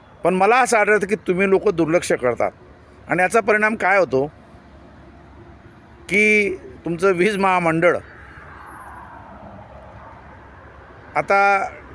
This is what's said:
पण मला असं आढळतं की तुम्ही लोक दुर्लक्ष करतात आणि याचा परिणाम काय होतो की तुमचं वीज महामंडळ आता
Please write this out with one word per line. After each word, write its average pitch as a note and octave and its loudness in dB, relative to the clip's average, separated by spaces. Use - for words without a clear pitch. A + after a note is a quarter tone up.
पण F3 2
मला G3 4
असं A#3+ 2
आढळतं G3+ 2
की G3+ -2
तुम्ही F#3+ 0
लोक F#3+ 2
दुर्लक्ष E3 0
करतात A#2 -2
आणि D#3+ 0
याचा F#3 2
परिणाम G#3+ 0
काय G3 0
होतो C3+ 0
की G#3 2
तुमचं F3 0
वीज F#3 2
महामंडळ E3+ 2
आता G3 2